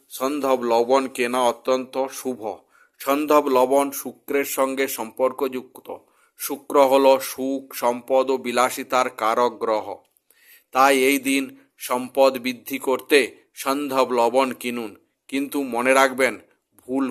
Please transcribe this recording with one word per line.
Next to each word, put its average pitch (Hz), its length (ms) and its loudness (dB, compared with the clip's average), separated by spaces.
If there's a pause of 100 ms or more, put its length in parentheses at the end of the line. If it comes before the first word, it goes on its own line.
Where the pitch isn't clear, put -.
(100)
সন্ধব 135 540 -2
লবণ 120 440 2
কেনা 123 340 -4
অত্যন্ত 127 520 -2 (180)
শুভ। 123 280 -10 (600)
সন্ধব 147 480 2
লবণ 131 420 2
শুক্রের 139 640 -6
সঙ্গে 135 320 -2
সম্পর্কযুক্ত। 127 1000 -6 (520)
শুক্র - 340 -10 (140)
হলো 135 320 6
সুখ, 135 420 -8 (120)
সম্পদ 127 560 0
ও 135 80 0
বিলাসিতার 123 720 0
কারক 113 500 0
গ্রহ। 110 260 -2 (880)
তাই 139 280 6
এই 139 160 4
দিন 135 260 -2 (340)
সম্পদ 127 600 0
বৃদ্ধি 123 400 -8
করতে 131 400 0 (360)
সন্ধব 135 580 -2
লবণ 123 400 2
কিনুন, 120 400 -8 (360)
কিন্তু 139 340 -6
মনে 123 300 0
রাখবেন, 131 420 2 (420)
ভুল 135 340 -4